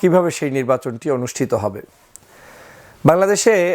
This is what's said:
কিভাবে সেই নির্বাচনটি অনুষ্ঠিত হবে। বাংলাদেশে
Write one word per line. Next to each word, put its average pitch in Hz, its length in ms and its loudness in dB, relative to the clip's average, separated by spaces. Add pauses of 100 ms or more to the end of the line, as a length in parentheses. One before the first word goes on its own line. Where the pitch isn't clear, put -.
কিভাবে 175 380 2
সেই 147 200 -4
নির্বাচনটি 127 480 -4 (100)
অনুষ্ঠিত 123 360 -4 (100)
হবে। 101 180 -6 (1300)
বাংলাদেশে 196 460 4 (200)